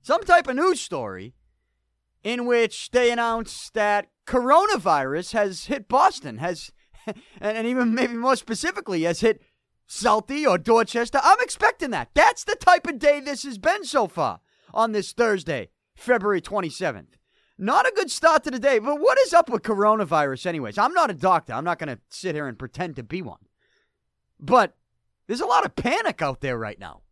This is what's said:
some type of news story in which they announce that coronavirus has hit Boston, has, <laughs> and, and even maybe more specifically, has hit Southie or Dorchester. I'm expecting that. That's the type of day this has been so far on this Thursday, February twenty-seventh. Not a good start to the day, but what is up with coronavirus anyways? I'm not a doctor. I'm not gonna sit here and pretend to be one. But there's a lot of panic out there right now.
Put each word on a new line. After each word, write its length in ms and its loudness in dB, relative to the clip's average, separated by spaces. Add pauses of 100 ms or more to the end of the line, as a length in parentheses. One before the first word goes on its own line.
some 220 0
type 240 4
of 80 -4
news 260 0
story 540 -8 (880)
in 240 -6
which 420 0
they 220 4
announce 600 -4
that 380 0 (160)
coronavirus 1080 2
has 320 -2
hit 220 -6
Boston, 520 2
has, 320 -8 (180)
<laughs> 160 -20
and, 100 -8 (240)
and 280 -4
even 260 0
maybe 220 -2
more 200 2
specifically, 680 -4
has 160 -2
hit 200 2 (480)
Southie 600 0
or 80 4
Dorchester. 640 2
I'm 200 6
expecting 500 -2
that. 240 -6
That's 280 4
the 120 -4
type 320 4
of 100 -6
day 220 2
this 240 -8
has 160 -10
been 240 0
so 240 0
far 320 -4 (340)
on 200 0
this 180 -4
Thursday, 580 -2 (240)
February 480 0
twenty-seventh. 720 -6 (400)
Not 320 0
a 80 -2
good 140 -2
start 360 2
to 60 -6
the 60 -6
day, 220 0
but 200 -4
what 200 4
is 120 2
up 160 6
with 140 -4
coronavirus 840 0
anyways? 320 -6
I'm 140 2
not 180 2
a 20 -6
doctor. 400 0
I'm 100 -6
not 140 -2
gonna 220 -10 (100)
sit 240 -8
here 140 -6
and 100 -12
pretend 380 -10
to 80 -12
be 180 -10
one. 240 -16 (920)
But 360 2 (520)
there's 140 -6
a 40 -4
lot 200 2
of 100 -10
panic 480 -2
out 180 -6
there 160 -4
right 220 -10
now. 320 -18